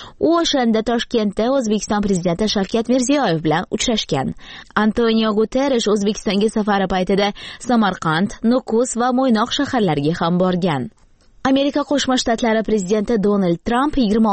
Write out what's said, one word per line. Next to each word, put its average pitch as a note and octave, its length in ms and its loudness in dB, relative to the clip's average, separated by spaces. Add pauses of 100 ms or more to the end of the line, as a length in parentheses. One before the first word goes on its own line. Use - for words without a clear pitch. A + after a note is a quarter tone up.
(200)
U E4 180 4
o'shanda A#3 520 2
Toshkentda A3 680 0
O'zbekiston G#3+ 500 0
Prezidenti F3+ 480 0
Shavkat A3 380 -2
Mirziyoyev B3 540 0
bilan D#3+ 280 0
uchrashgan. E3 560 -2 (540)
Antonio A3 560 0
Guterrish B3+ 540 0
O'zbekistonga G#3 640 0
safari G3+ 380 0
paytida G3 380 0 (340)
Samarqand, F#3+ 800 0
Nukus A#3+ 540 0
va B3 100 2
Mo'ynoq B3 480 2
shaharlariga F3 640 0
ham F3 180 0
borgan. F3 500 0 (600)
Amerika C#4 400 2
Qo'shma C4 320 0
Shtatlari A3 400 0
Prezidenti G#3+ 560 0
Donald F#3+ 480 2
Tramp C4 320 0
yigirma A3 340 2